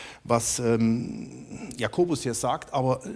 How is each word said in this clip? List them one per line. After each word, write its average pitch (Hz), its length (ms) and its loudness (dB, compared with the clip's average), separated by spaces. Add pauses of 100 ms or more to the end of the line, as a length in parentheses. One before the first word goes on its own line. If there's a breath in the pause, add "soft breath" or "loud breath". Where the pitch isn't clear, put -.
(240 loud breath)
was, 117 340 2
ähm, 113 1200 0
Jakobus 165 460 2
hier 120 100 0
sagt, - 400 -2
aber 131 280 2 (140)